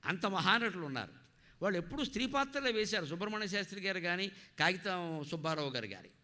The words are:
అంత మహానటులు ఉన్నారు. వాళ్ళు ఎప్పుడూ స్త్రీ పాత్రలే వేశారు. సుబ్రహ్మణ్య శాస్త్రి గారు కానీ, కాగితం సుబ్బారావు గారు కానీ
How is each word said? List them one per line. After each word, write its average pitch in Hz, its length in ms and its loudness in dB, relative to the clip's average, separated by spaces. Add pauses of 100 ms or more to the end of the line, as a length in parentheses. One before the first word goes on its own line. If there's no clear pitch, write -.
అంత 170 220 0
మహానటులు 190 600 4
ఉన్నారు. 117 320 -4 (440)
వాళ్ళు 185 160 2
ఎప్పుడూ 240 260 -2
స్త్రీ 240 220 -2
పాత్రలే 269 460 0
వేశారు. 214 340 0
సుబ్రహ్మణ్య 208 400 -2
శాస్త్రి 196 340 -2
గారు 185 200 0
కానీ, 180 300 0 (280)
కాగితం 170 720 2
సుబ్బారావు 156 400 0
గారు 120 160 -4
కానీ 95 220 -10 (160)